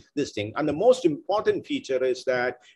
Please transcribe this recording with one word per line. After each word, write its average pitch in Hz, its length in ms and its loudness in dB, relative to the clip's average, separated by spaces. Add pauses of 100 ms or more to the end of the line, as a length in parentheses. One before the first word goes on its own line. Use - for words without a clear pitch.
(140)
this 139 160 -2
thing. 104 240 -6
And 151 140 -2
the 147 40 0
most 208 320 4
important 185 640 0
feature 131 380 -2
is 127 220 0
that 127 320 0 (180)